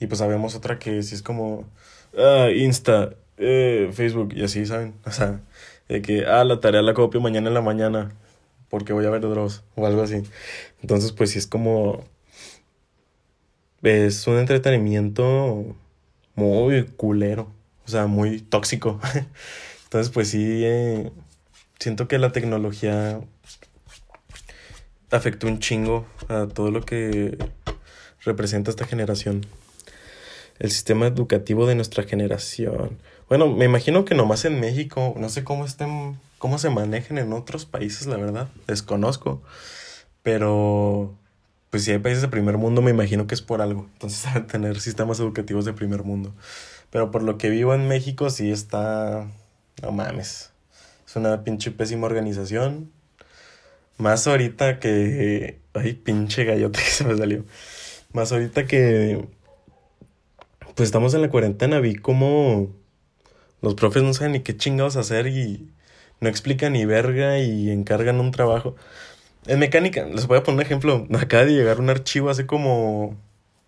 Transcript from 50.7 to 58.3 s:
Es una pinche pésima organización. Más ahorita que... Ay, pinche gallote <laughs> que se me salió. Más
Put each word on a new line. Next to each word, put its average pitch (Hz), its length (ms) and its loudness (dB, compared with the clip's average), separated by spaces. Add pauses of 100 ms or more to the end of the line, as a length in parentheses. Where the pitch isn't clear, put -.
Es - 100 -12
una 110 280 -2
pinche 110 260 -6
pésima 113 360 -4
organización. 110 840 -4 (1040)
Más 110 300 2
ahorita 131 540 0
que... 104 800 0 (120)
Ay, 117 220 -2
pinche 107 500 -2
gallote 107 340 0
<laughs> - 60 0
que - 60 0
se - 140 0
me 113 120 2
salió. 107 280 0 (680)
Más 117 200 -2